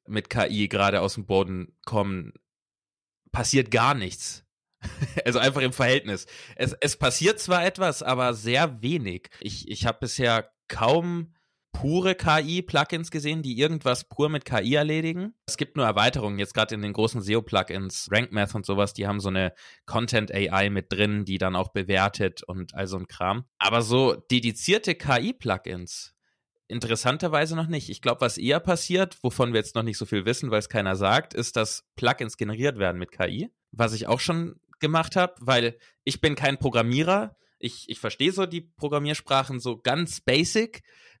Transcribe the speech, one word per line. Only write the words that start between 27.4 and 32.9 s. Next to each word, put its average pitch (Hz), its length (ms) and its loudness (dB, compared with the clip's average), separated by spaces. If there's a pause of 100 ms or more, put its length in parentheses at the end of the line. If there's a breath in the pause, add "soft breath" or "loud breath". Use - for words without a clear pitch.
noch 160 100 -2
nicht. 160 240 -6
Ich - 100 -12
glaub, 120 200 0
was 120 180 0
eher 139 220 2
passiert, 180 600 0
wovon 120 300 0
wir 113 80 2
jetzt - 140 -6
noch 113 80 0
nicht 113 160 -4
so 107 80 -6
viel 98 180 -2
wissen, 120 260 -2
weil 107 100 2
es - 80 -6
keiner 95 280 0
sagt, 101 380 2
ist, - 220 -4
dass - 300 -2 (100)
Plugins 120 400 0
generiert 113 420 -2
werden 90 200 0